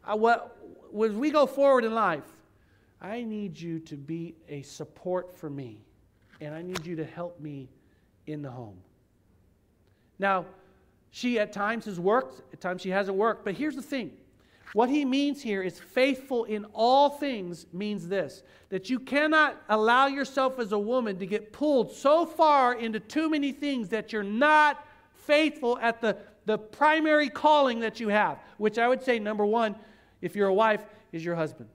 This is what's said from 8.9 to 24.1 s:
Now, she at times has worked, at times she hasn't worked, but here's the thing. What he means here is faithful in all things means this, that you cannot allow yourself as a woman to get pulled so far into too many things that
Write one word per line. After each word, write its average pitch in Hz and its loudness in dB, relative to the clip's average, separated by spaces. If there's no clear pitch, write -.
Now, 190 0
she 247 -2
at 208 -2
times 208 -4
has 190 -8
worked, 226 0
at - -20
times 180 -6
she 185 -4
hasn't 196 0
worked, 214 0
but 190 -4
here's 277 -4
the 254 -10
thing. 214 -8
What 240 4
he 285 2
means 277 0
here 196 -4
is 180 -6
faithful 262 0
in 214 -6
all 262 4
things 226 -6
means 196 -6
this, 175 -4
that 190 -6
you 254 0
cannot 302 2
allow 226 4
yourself 269 -2
as 214 -4
a 214 -2
woman 214 -2
to 196 -8
get 208 -6
pulled 285 2
so 320 2
far 285 4
into 226 -6
too 320 -4
many 285 -2
things 277 -4
that 214 -6